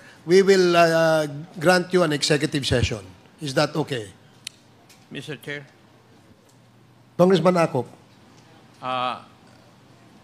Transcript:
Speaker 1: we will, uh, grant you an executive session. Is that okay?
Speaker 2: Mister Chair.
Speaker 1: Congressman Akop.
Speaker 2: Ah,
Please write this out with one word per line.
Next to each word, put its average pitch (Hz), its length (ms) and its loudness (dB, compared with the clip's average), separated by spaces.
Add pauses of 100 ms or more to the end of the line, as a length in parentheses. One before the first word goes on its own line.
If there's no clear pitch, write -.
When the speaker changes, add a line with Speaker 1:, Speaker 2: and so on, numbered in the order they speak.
(260)
Speaker 1:
we 185 160 6
will, 185 320 4
uh, 165 480 4 (400)
grant 180 320 2
you 180 80 2
an 160 80 0
executive 143 560 -2
session. 113 400 -2 (320)
Is 139 160 -10
that 147 240 -2
okay? 120 320 -8 (960)
Speaker 2:
Mister 143 320 -14
Chair. 143 240 -14 (1500)
Speaker 1:
Congressman 180 400 2
Akop. 156 320 -2 (960)
Speaker 2:
Ah, 127 400 -8 (1000)